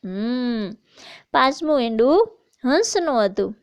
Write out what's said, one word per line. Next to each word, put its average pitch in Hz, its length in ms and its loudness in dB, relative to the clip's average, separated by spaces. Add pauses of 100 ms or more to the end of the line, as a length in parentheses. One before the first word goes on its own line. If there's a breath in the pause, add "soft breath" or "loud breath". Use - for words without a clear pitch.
હમ, 220 640 -6 (640 loud breath)
પાંચમું 285 500 2
ઈંડું 240 460 2 (360)
હંસનું 302 600 0
હતું. 196 380 -4